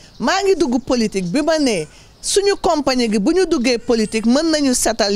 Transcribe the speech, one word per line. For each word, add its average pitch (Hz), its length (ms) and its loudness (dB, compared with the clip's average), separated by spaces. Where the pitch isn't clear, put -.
Maa 339 260 0
ngi 381 120 2
dugg 269 280 0
politique 214 480 -2
bi 277 100 0
ma 320 160 0
nee 208 300 0
suñu 403 380 0
compagnie 262 500 0
gi 220 80 0
bu 233 140 2
ñu 370 140 2
duggee 254 320 0
politique 220 480 -2
mën 302 240 2
nañu 285 240 2
setal 220 420 -2